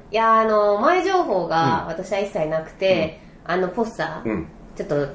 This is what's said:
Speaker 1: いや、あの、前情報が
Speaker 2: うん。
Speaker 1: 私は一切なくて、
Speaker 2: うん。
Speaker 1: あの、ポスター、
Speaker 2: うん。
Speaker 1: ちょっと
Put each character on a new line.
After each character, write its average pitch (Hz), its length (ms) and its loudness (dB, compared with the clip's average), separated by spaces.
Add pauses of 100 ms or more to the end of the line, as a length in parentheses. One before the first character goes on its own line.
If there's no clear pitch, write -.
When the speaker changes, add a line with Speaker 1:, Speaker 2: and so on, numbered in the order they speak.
Speaker 1:
い - 60 -8
や、 226 240 4
あ 220 60 4
の、 208 340 2
前 349 240 4
情 370 200 2
報 190 240 0
が 165 360 0
Speaker 2:
う - 20 -8
ん。 - 40 -10
Speaker 1:
私 180 240 -6
は 196 60 -2
一 202 100 -4
切 160 180 -2
な 160 140 -2
く - 100 -14
て、 175 480 0 (260)
Speaker 2:
う - 40 -14
ん。 - 20 -2
Speaker 1:
あ 180 60 0
の、 185 100 0
ポ 226 160 -4
ス 220 140 -6
タ - 280 -6
ー、 113 40 -2
Speaker 2:
う 107 40 -2
ん。 - 140 -6 (300)
Speaker 1:
ち 139 60 -8
ょ - 20 -6
っ - 40 -14
と 143 240 0